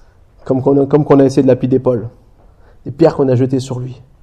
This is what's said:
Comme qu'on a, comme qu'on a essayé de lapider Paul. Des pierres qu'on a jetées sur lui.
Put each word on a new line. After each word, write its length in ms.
Comme 160
qu'on 220
a, 40
comme 180
qu'on 160
a 40
essayé 180
de 40
lapider 320
Paul. 320
Des 60
pierres 240
qu'on 140
a 80
jetées 240
sur 180
lui. 240